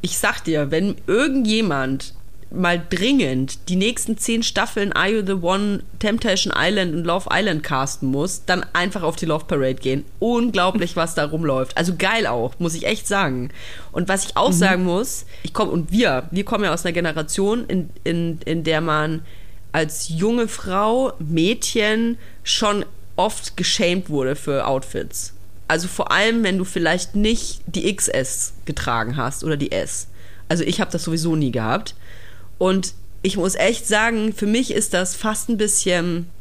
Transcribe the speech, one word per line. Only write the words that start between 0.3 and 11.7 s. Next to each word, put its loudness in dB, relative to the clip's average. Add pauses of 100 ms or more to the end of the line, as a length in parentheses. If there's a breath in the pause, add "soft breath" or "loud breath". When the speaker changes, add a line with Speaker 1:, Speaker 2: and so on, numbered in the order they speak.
Speaker 1:
dir, 2
wenn 2 (100)
irgendjemand 2 (380)
mal 2 (100)
dringend 2
die 2
nächsten 2
zehn 0
Staffeln 0
Are 2
You 2
the 0
One, 0 (160)
Temptation 2
Island 2
und -2
Love 0
Island 2
casten -2
muss, -2
dann 0 (100)
einfach 0
auf 0
die -4
Love 0
Parade 2
gehen. -2 (160)
Unglaublich, 2
was 0
da 2
rumläuft. 0